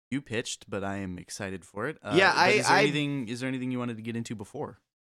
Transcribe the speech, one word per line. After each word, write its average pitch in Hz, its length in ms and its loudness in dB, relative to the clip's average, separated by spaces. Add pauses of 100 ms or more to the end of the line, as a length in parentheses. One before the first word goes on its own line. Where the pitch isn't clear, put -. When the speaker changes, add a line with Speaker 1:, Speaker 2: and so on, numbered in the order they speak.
(120)
Speaker 1:
you 135 100 -2
pitched, - 480 -6
but 101 140 -4
I 98 140 -4
am 92 200 -6
excited 95 480 -10
for 107 220 -6
it. 156 160 -8
Uh, 104 120 -4
Speaker 2:
Yeah, 185 180 8
Speaker 1:
but 135 60 2
Speaker 2:
I, 180 100 6
Speaker 1:
is 208 180 4
there 160 80 8
Speaker 2:
I 190 80 6
Speaker 1:
anything, 143 440 0
is 117 120 -6
there 131 100 -4
anything 127 220 -4
you 123 80 -2
wanted 120 180 -4
to 110 60 -12
get 113 120 -6
into 117 200 -4
before? 104 440 -10 (240)